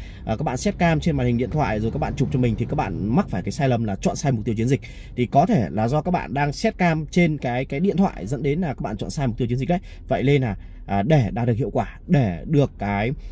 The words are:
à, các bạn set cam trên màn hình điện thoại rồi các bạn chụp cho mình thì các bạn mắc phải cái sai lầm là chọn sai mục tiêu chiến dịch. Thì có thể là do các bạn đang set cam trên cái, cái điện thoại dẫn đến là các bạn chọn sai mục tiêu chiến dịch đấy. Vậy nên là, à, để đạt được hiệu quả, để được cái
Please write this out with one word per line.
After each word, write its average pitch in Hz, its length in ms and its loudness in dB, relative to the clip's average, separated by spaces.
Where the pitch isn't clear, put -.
à, 110 100 -2
các - 80 -4
bạn 127 140 -2
set 208 200 -2
cam 165 220 4
trên 147 180 2
màn 127 100 2
hình 120 100 2
điện 123 120 0
thoại 110 300 0
rồi 110 120 0
các - 80 -2
bạn 113 160 -2
chụp 135 180 2
cho 135 60 2
mình 120 180 4
thì 117 80 0
các 123 100 -4
bạn 101 400 0
mắc 190 140 2
phải 95 120 -4
cái 101 100 -4
sai 139 180 0
lầm 117 140 2
là 104 120 -2
chọn - 200 0
sai 139 160 0
mục 107 140 0
tiêu 113 100 0
chiến 113 120 0
dịch. 135 140 2
Thì 123 100 2
có 143 200 4
thể 175 240 2
là 107 180 0
do 147 140 0
các 175 100 -2
bạn 113 220 -2
đang 143 200 0
set - 240 -2
cam 160 280 2
trên 156 320 2
cái, 127 280 -2
cái 139 140 -4
điện 180 180 0
thoại 165 300 0
dẫn 143 160 -4
đến 147 160 0
là 185 80 0
các 127 140 -6
bạn 104 160 -4
chọn - 120 -6
sai 139 180 -2
mục 110 100 -2
tiêu 120 100 0
chiến 120 100 0
dịch 131 120 -2
đấy. 180 100 2
Vậy 110 160 0
nên 143 180 4
là, 110 160 -2
à, 101 180 0
để 127 280 4
đạt 117 160 -2
được 117 100 2
hiệu 127 120 -2
quả, - 380 -4
để 104 380 2
được 139 320 2
cái 101 340 0